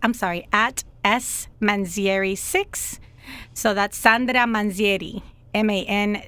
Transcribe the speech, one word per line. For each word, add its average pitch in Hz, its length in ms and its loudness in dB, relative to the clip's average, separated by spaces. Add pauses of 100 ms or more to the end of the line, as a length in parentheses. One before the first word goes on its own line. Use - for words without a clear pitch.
I'm 233 100 2
sorry, 175 380 -4
at 226 320 2 (200)
S - 440 0 (140)
Manzieri 196 760 0
six. - 640 -4 (540)
So 214 200 0
that's 202 240 0
Sandra 240 480 4
Manzieri, 202 760 0 (320)
M 214 160 2
A 196 160 0
N 208 420 0